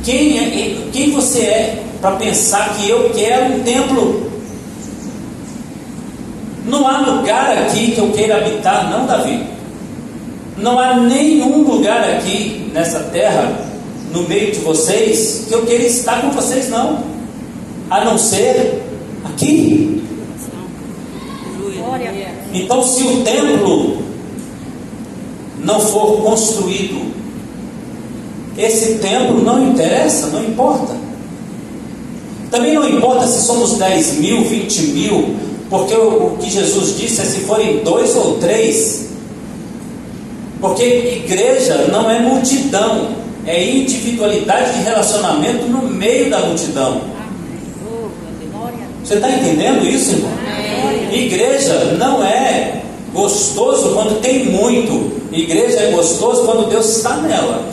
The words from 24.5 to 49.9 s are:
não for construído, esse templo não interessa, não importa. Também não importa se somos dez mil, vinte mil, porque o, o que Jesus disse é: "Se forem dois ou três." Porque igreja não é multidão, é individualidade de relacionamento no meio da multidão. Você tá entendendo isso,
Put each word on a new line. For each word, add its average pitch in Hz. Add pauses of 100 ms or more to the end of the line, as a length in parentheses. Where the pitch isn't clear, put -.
não 208
for 214
construído, 190 (1400)
esse 220
templo -
não 262
interessa, -
não -
importa. 262 (1600)
Também 240
não 294
importa 247
se 240
somos 240
dez 170
mil, 190
vinte -
mil, 160 (320)
porque 196
o, 220
o -
que -
Jesus -
disse 233
é: -
"Se -
forem -
dois -
ou -
três." - (1500)
Porque 190 (400)
igreja 190
não 220
é 226
multidão, 233 (380)
é 175
individualidade 233
de 185
relacionamento 214
no 240
meio 226
da 190
multidão. - (2000)
Você 208
tá 269
entendendo -
isso, -